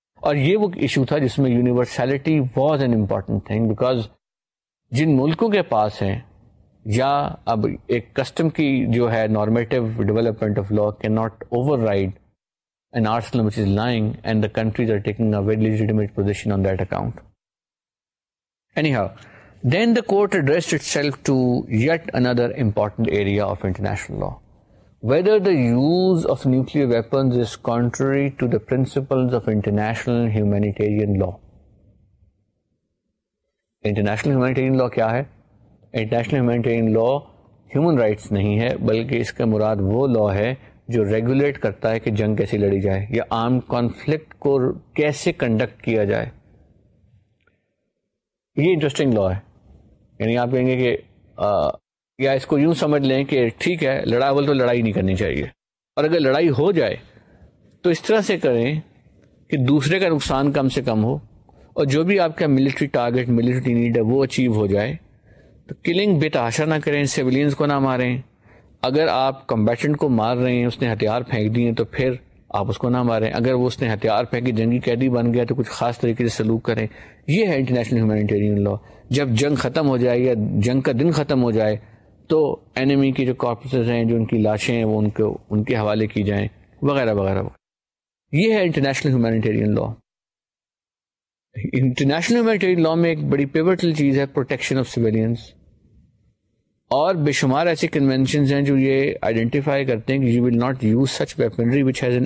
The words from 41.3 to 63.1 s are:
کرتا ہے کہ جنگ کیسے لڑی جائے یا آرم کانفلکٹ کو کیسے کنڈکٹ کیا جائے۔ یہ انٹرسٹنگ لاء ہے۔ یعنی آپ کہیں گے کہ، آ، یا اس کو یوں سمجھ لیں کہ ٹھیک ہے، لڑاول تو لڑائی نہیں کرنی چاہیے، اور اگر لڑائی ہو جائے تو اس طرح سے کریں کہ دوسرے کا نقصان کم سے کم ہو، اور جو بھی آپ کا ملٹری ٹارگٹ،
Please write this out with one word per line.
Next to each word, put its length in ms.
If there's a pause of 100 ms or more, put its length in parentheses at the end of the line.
کرتا 340
ہے 80
کہ 120
جنگ 240
کیسے 220
لڑی 240
جائے 280
یا 200
آرم 300
کانفلکٹ 720
کو 400
کیسے 600
کنڈکٹ 480
کیا 220
جائے۔ 220 (2250)
یہ 180
انٹرسٹنگ 400
لاء 160
ہے۔ 200 (720)
یعنی 180
آپ 140
کہیں 160
گے 100
کہ، 200 (400)
آ، 300 (500)
یا 140
اس 140
کو 140
یوں 140
سمجھ 280
لیں 220
کہ 340
ٹھیک 260
ہے، 220
لڑاول 400
تو 80
لڑائی 280
نہیں 120
کرنی 220
چاہیے، 280 (520)
اور 80
اگر 160
لڑائی 300
ہو 220
جائے 240 (880)
تو 80
اس 120
طرح 200
سے 180
کریں 420 (640)
کہ 100
دوسرے 420
کا 100
نقصان 420
کم 180
سے 120
کم 220
ہو، 120 (320)
اور 380
جو 180
بھی 160
آپ 180
کا 100
ملٹری 400
ٹارگٹ، 420